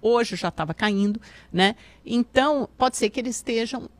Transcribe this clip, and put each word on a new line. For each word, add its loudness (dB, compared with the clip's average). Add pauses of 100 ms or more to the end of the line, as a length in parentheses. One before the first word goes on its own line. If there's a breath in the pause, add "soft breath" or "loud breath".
hoje 0
já -4
tava -6
caindo, 0 (320 loud breath)
né? 4 (300 loud breath)
Então, 0
pode 0
ser 0
que -4
eles -4
estejam, -4 (120)